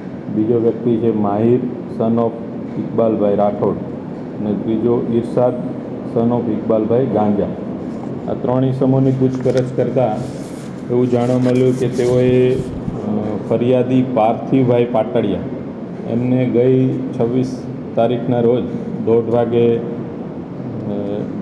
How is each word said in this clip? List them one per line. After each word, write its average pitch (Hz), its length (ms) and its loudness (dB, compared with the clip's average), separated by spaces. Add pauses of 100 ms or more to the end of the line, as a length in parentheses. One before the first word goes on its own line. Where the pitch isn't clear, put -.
(360)
બીજો 110 240 2
વ્યક્તિ 117 380 2
છે 110 200 2
માહિર 107 420 2 (400)
son 117 180 2
of 113 140 2 (480)
ઇકબાલભાઈ 104 560 0
રાઠોડ 101 400 0 (640)
અને 104 140 -2 (100)
ત્રીજો 117 500 0
ઇરશાદ 123 400 2 (640)
son 117 140 2
of 117 200 0
ઇકબાલભાઈ 113 600 2
ગાંજા. 104 320 2 (840)
આ - 100 -2
ત્રણ 127 240 2
ઈસમોની 131 460 4
પૂછપરછ 131 520 2 (120)
કરતા 120 400 0 (760)
એવું 123 220 2
જાણવા 120 260 2
મળ્યું 127 420 4
કે 127 80 0
તેઓએ, 127 680 4
અ, - 40 -2 (880)
ફરિયાદી 123 640 2
પાર્થિવભાઈ 120 760 2
પાટડિયા, 110 480 0 (720)
એમને 127 340 2
ગઈ 131 540 4 (200)
છવ્વીસ 127 440 0 (320)
તારીખના 120 440 2
રોજ 117 240 4 (420)
દોઢ 113 280 2
વાગે, 117 440 4
અ, - 40 -2 (1600)